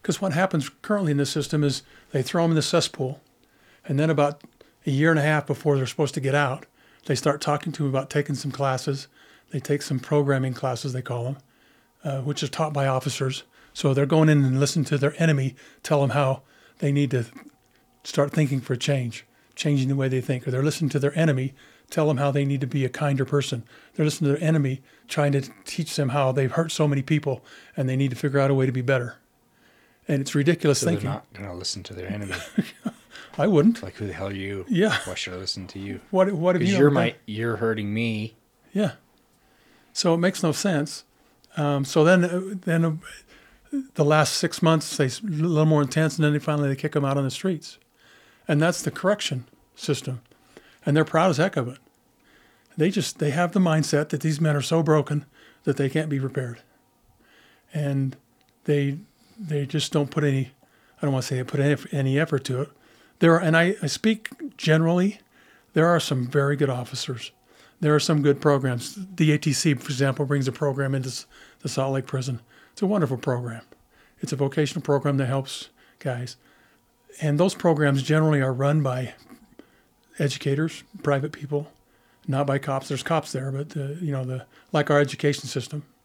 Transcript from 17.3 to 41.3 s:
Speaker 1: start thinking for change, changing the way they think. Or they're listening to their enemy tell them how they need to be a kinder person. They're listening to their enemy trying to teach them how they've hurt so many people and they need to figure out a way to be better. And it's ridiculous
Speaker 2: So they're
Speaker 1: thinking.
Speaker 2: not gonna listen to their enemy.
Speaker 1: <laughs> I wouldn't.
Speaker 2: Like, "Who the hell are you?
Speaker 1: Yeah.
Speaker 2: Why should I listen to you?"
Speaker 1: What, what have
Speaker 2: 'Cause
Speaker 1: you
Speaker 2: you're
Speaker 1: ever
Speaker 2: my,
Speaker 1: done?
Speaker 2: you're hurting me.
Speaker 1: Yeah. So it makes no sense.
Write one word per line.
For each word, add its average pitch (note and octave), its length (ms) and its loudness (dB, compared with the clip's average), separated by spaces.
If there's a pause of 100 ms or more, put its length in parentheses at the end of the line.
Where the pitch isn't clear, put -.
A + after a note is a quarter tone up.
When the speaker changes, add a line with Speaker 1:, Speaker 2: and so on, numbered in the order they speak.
Speaker 1:
start C#3+ 280 0
thinking C#3 300 2
for B2+ 140 -2
change, B2 500 -2 (300)
changing C#3 340 2
the C#3 60 0
way C3+ 120 0
they B2+ 140 0
think. B2+ 260 -4
Or B2+ 40 -2
they're C3 120 0
listening D3+ 280 0
to D3 80 0
their C#3+ 180 0
enemy C3+ 360 2 (360)
tell D#3 180 0
them C#3+ 100 2
how C#3+ 140 2
they C#3 140 0
need C#3 160 0
to C#3 60 -4
be C3+ 180 -2
a B2 40 -2
kinder C#3 360 -2
person. C3 380 -2 (320)
They're D#3 100 2
listening D3+ 280 2
to D3 60 0
their E3 80 0
enemy C#3 340 0 (260)
trying C#3+ 260 0
to C#3 80 2 (240)
teach - 300 -6
them C#3 140 0
how C3+ 220 2
they've C3+ 200 0
hurt E3 200 -2
so D3+ 160 0
many C#3 140 0
people C#3+ 420 -2 (320)
and C3 120 -2
they C3 80 -2
need C3+ 140 2
to B2 80 -6
figure C#3+ 220 0
out C#3 120 4
a - 20 4
way C3 120 4
to C3+ 60 0
be B2+ 100 -2
better. B2 340 0 (920)
And C#3 140 2
it's C3+ 140 -6
ridiculous D3 440 2
Speaker 2:
So B2 80 -2
they're A#2+ 80 2
Speaker 1:
thinking. G2+ 140 -4
Speaker 2:
not - 240 -6
gonna G2+ 200 -12
listen F2+ 300 -8
to - 100 -16
their F#2 160 -12
enemy. G2+ 260 -6 (500)
Speaker 1:
<laughs> - 520 -12
I D3 100 2
wouldn't. G3+ 360 4
Speaker 2:
Like, F#2 120 -12
"Who G#2+ 120 -6
the F#2 60 -8
hell G2 140 -8
are G2+ 60 -8
you? G2 340 -8
Speaker 1:
Yeah. G3+ 380 2
Speaker 2:
Why F2+ 100 -8
should - 180 -10
I F2+ 40 -10
listen F#2 300 -8
to G2 120 -14
you?" G2 200 -10 (120)
Speaker 1:
What, F#3+ 220 4
what F3 220 2
have D3+ 60 0
Speaker 2:
'Cause F3+ 100 2
Speaker 1:
you G3+ 60 2
Speaker 2:
you're C#3+ 100 6
Speaker 1:
ever C#3 60 4
Speaker 2:
my, A#2+ 160 2
Speaker 1:
done? - 160 -10
Speaker 2:
you're A2+ 320 -4
hurting G#2+ 360 -2
me. A2 420 -4 (380)
Speaker 1:
Yeah. G3 200 0 (1000)
So E3+ 200 2
it E3+ 40 2
makes F3+ 240 0
no D#3+ 100 2
sense. D#3+ 520 -2 (520)